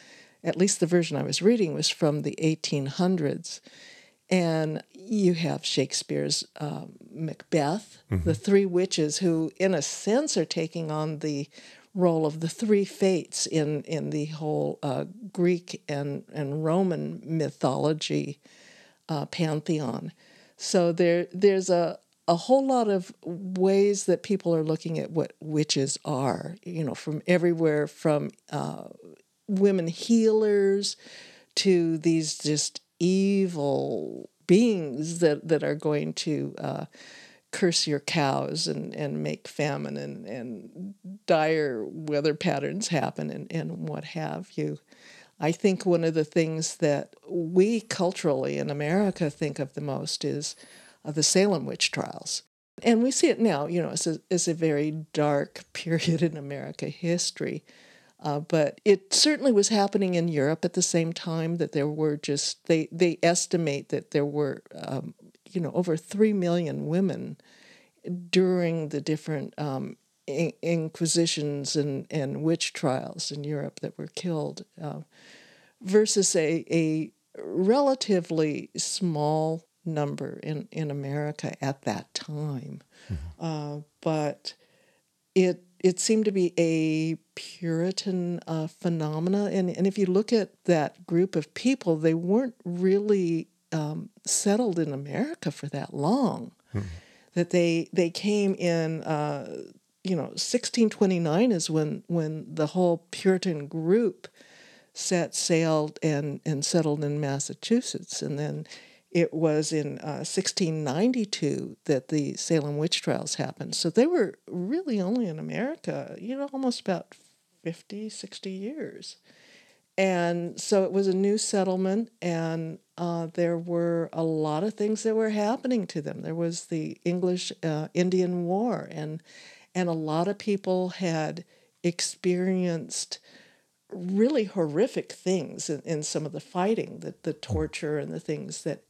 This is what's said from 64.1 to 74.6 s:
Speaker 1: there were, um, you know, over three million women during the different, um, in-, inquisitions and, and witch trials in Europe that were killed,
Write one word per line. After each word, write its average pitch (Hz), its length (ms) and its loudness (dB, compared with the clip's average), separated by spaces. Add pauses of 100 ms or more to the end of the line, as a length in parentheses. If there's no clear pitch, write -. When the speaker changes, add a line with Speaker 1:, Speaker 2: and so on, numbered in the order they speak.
Speaker 1:
there 143 140 2
were, 143 360 -2 (140)
um, - 380 -6 (360)
you 185 120 -4
know, 147 120 -4
over 180 220 2
three 208 380 2
million 170 540 0
women 151 500 -2 (920)
during 175 600 2
the 151 100 -4
different, 151 580 -4
um, 139 380 -6 (320)
in-, 147 240 -2 (100)
inquisitions 160 1160 0
and, 143 340 -2
and 139 320 -4
witch 160 300 0
trials - 580 -4
in 143 140 -8
Europe 143 340 -6
that - 180 -10
were 156 100 -10
killed, 156 580 -6 (180)